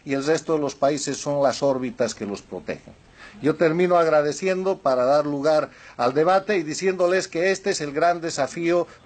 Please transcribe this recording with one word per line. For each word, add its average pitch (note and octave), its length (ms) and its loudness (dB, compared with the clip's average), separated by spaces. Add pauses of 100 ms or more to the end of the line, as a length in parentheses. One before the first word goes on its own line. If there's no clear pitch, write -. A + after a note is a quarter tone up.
y C#3 100 -4
el C#3 120 -4
resto D#3+ 280 0
de D#3 40 0
los C#3+ 160 -4
países C#3 440 -2
son C#3+ 220 -4
las C3 220 0
órbitas B2+ 540 -2
que G#2+ 100 -10
los G2 160 -8
protegen. - 520 -12 (480)
Yo D3+ 140 2
termino F3 420 2
agradeciendo E3+ 800 0
para B2+ 260 0
dar D3 220 4
lugar D3 440 0 (260)
al B2 180 0
debate F#3+ 420 2
y E3+ 60 0
diciéndoles F3+ 640 0
que F3 240 0
este F#3+ 200 -2
es F3 100 -2
el D3 120 -8
gran E3+ 280 0
desafío E3+ 640 -2 (200)